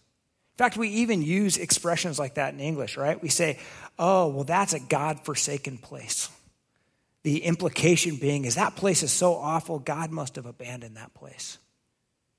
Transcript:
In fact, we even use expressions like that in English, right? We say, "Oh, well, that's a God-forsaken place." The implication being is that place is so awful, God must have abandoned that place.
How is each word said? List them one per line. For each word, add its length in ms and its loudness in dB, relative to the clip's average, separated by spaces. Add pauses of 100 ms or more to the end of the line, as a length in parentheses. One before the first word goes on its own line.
(560)
In 20 -6
fact, 180 2
we 140 0
even 320 2
use 340 2
expressions 640 0
like 160 -6
that 180 -2
in 60 -12
English, 380 -4
right? 240 0
We 80 -4
say, 300 2 (380)
"Oh, 300 6
well, 160 -2
that's 300 2
a 60 -2
God-forsaken 1000 -2
place." 500 -6 (960)
The 200 0
implication 720 2
being 260 0
is 120 -2
that 200 0
place 280 2
is 80 0
so 240 4
awful, 440 -2
God 320 -4
must 240 -6
have 100 -12
abandoned 520 -14
that 160 -18
place. 440 -16 (800)